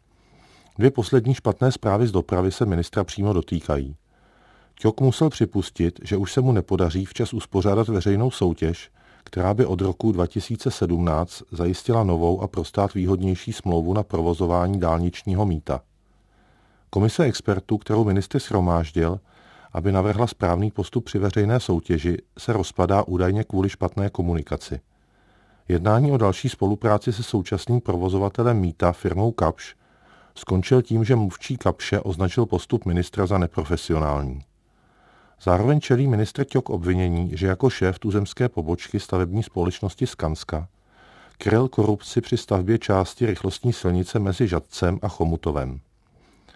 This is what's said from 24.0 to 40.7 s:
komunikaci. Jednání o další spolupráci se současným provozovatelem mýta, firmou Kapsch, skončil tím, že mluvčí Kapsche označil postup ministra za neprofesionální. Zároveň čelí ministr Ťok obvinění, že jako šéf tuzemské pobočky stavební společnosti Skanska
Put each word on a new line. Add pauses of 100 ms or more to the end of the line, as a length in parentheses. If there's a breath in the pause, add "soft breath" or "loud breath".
komunikaci. (880 soft breath)
Jednání
o
další
spolupráci
se
současným
provozovatelem
mýta,
firmou
Kapsch, (580 soft breath)
skončil
tím,
že
mluvčí
Kapsche
označil
postup
ministra
za
neprofesionální. (960 soft breath)
Zároveň
čelí
ministr
Ťok
obvinění,
že
jako
šéf
tuzemské
pobočky
stavební
společnosti
Skanska (720 soft breath)